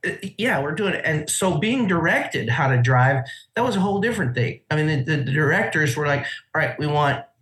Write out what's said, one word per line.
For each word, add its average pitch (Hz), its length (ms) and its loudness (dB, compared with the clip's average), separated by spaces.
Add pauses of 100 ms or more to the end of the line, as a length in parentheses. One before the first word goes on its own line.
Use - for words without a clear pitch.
Uh, 180 60 -4 (260)
yeah, 202 240 0
we're 156 140 -4
doing 190 180 -2
it. - 100 -4
And 151 260 -2
so 185 280 0
being 226 300 0
directed 180 640 0
how 143 200 2
to 123 120 4
drive, 127 440 4 (300)
that 226 100 2
was 233 100 0
a 196 60 0
whole 202 180 0
different 196 360 -2
thing. - 260 -2 (100)
I 151 60 0
mean, 151 100 2
the, 147 160 0 (140)
the, 131 60 -2
the 127 80 -2
directors 151 680 2
were 151 100 -2
like, 139 180 0 (300)
"All 156 60 0
right, 123 180 -4
we 147 80 -2
want 147 380 0 (160)